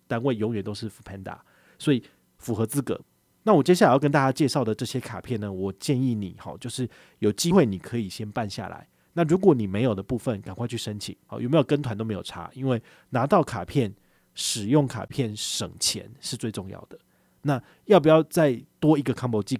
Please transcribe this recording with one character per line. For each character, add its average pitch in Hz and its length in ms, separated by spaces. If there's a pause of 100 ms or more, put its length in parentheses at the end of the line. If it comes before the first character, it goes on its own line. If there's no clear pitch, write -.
单 117 160
位 135 100
永 110 220
远 101 80
都 104 100
是 107 160
Foodpanda， 98 480 (400)
所 - 160
以 120 100 (360)
符 120 160
合 110 100
资 143 160
格。 113 180 (480)
那 214 60
我 156 80
接 175 140
下 208 100
来 135 60
要 131 80
跟 143 120
大 147 80
家 135 120
介 139 160
绍 127 160
的 110 100
这 107 100
些 123 160
卡 104 220
片 117 180
呢， 104 140
我 95 200
建 127 280
议 127 140
你， 101 240
好， - 180
就 - 100
是 120 220 (300)
有 104 120
机 170 200
会 185 120
你 101 140
可 - 180
以 110 140
先 107 220
办 110 180
下 95 200
来。 82 180 (260)
那 170 120
如 160 120
果 185 160
你 113 140
没 101 160
有 127 100
的 95 80
部 123 160
分， 110 240
赶 92 140
快 117 120
去 120 80
申 104 240
请。 - 160 (120)
好， 110 120
有 117 80
没 139 80
有 156 80
跟 143 160
团 120 160
都 104 80
没 110 120
有 87 80
差， 85 320
因 131 100
为 127 160 (300)
拿 127 160
到 175 160
卡 101 200
片、 107 300 (400)
使 - 320
用 139 220
卡 107 180
片 113 300
省 - 440
钱 101 400
是 - 160
最 117 160
重 95 160
要 95 220
的。 - 80 (460)
那 139 180 (240)
要 202 140
不 147 80
要 156 160
再 147 360 (200)
多 151 180
一 147 60
个 135 100
combo 113 300
季 131 160